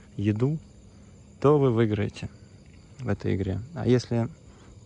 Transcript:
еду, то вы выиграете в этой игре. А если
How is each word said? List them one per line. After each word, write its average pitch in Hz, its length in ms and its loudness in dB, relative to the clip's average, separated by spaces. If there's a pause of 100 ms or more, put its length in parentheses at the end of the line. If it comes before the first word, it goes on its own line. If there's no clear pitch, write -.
(160)
еду, 110 440 0 (840)
то 147 160 6
вы 135 140 4
выиграете 107 580 0 (720)
в 123 100 -6
этой 101 260 -2
игре. 95 240 -4 (140)
А 110 140 -6
если 117 420 0 (560)